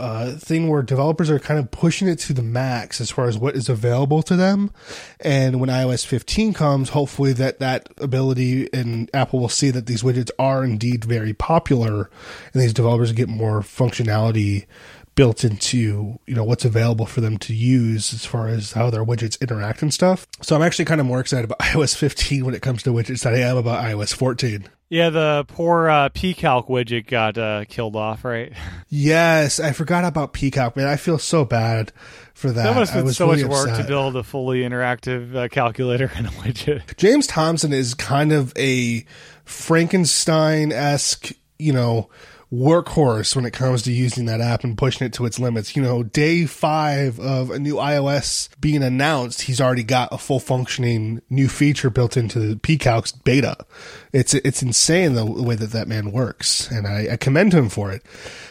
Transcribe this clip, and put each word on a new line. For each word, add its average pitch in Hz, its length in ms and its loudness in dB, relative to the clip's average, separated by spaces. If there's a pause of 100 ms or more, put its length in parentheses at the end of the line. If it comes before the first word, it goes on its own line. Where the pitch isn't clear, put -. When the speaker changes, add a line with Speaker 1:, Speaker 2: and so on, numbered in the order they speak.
Speaker 1:
uh, 117 360 -4
thing 165 320 0
where 151 140 2
developers 147 460 0
are 151 120 2
kind 151 180 -2
of 131 140 -4
pushing 170 340 0
it 175 140 0
to - 120 -4
the 131 100 -2
max 120 580 -4
as 117 100 -6
far 127 160 0
as 113 100 0
what 127 200 -2
is 123 120 -2
available 131 540 2
to 180 140 0
them. 202 340 2 (480)
And 131 420 2
when 131 100 0
I 131 120 0
O 127 80 0
S 123 140 -2
fifteen 214 500 0
comes, 139 360 2
hopefully 139 420 0
that, 127 260 -2
that 131 300 -4 (100)
ability, 131 760 0
and 117 400 -4
Apple 131 280 0
will 120 80 0
see 139 240 0
that 123 140 -4
these 117 180 -2
widgets 127 340 0
are 135 240 2
indeed 120 420 -2
very 113 300 -2
popular, 117 760 0 (440)
and 127 80 2
these 117 100 2
developers 117 380 2
get 117 180 -2
more 110 320 -2
functionality 110 1080 0 (500)
built 123 280 4
into, 107 800 -2
you 131 80 -6
know, 117 100 0
what's 120 200 0
available 113 400 2
for - 160 -4
them 110 160 0
to - 160 -6
use 113 640 2
as 113 100 -10
far 113 240 -4
as 110 240 -4
how 117 160 0
their 110 160 -2
widgets 113 380 -2
interact 110 400 -4
and 151 100 0
stuff. 185 340 2 (140)
So - 160 0
I'm 147 60 4
actually 170 240 2
kinda 156 180 2
more 127 160 0
excited 127 240 -2
about 110 140 -6
<laughs> - 20 -6
I - 140 0
O 151 80 4
S 135 120 0
fifteen 139 520 -2
when 127 80 -2
it - 80 -10
comes 127 220 -2
to 131 80 0
widgets 117 320 -2
than 117 100 2
I 127 60 4
am 127 180 2
about 117 260 0
I 113 80 -2
O 104 80 -4
S 104 140 -4
fourteen. 120 520 -2 (220)
Speaker 2:
Yeah, 165 220 2
the 151 360 2
poor, 170 420 2
uh, 147 200 4
P 185 260 -2
Calc 127 340 0
widget 120 380 -2
got, 110 320 0
uh, 107 300 -2
killed 110 280 -6
off, 110 280 -6
right? 120 280 -6 (180)
<laughs> - 180 -16
Speaker 1:
Yes, 156 720 4
I 156 100 0
forgot 175 340 0
about 156 280 -2
P 139 180 0
Calc, 127 260 0
man. 135 120 0
I 147 80 0
feel 160 220 0
so 156 260 2
bad 113 480 0 (420)
for 139 160 -4
that. 117 140 -2
Speaker 2:
That 220 100 4
must 233 180 2
have - 60 0
Speaker 1:
I - 40 2
Speaker 2:
been 131 40 2
Speaker 1:
was 127 100 0
Speaker 2:
so 175 140 4
Speaker 1:
really 147 140 4
Speaker 2:
much 123 80 -2
work 135 160 2
Speaker 1:
upset. 113 140 -2
Speaker 2:
to 135 60 -4
build 135 280 0
a 123 80 -4
fully 127 380 -2
interactive, 123 760 -4
uh, 123 120 -2
calculator 123 640 0
<laughs> - 40 -8
and 113 120 -4
a - 20 -6
widget. 117 640 -6
Speaker 1:
James 262 320 6
Thompson 160 440 0
is 131 220 0
kind 147 380 0
of 139 240 2
a 120 480 0 (400)
Frankenstein-esque, 156 1900 0 (260)
you 151 140 0
know, 117 360 0 (440)
workhorse 135 840 2
when 127 80 0
it 117 80 -4
comes 127 300 0
to 123 100 -2
using 123 340 0
that 113 140 -2
app 117 240 0
and 117 120 -2
pushing 131 300 0
it 113 60 -6
to 123 120 -4
its 113 140 -4
limits. 117 380 -2
You 143 60 2
know, 123 200 0
day 156 440 2
five 147 720 0
of 127 300 -2
a 101 100 -6
new 143 180 -2
I 143 180 0
O 139 120 2
S - 400 -2 (120)
being 147 220 2
announced, 127 600 0
he's 127 180 -2
already 127 240 2
got 123 280 0
a 113 60 -6
full 131 220 -2
functioning 120 920 -2
new 135 180 4
feature 143 420 2
built 120 260 0
into 117 240 0
the 107 160 -2
P 160 200 0
Calc's 113 360 0
beta. 127 440 0 (560)
It's, 131 220 2
it's - 280 0
insane 156 520 2
the 113 100 0
way 120 300 -2
that 107 160 -4
that 110 160 -4
man 107 240 -4
works, - 600 -2
and 107 180 -4
I, 104 240 -2
I 113 40 0
commend 170 380 4
him 135 140 6
for 98 240 -6
it. 95 100 -10 (480)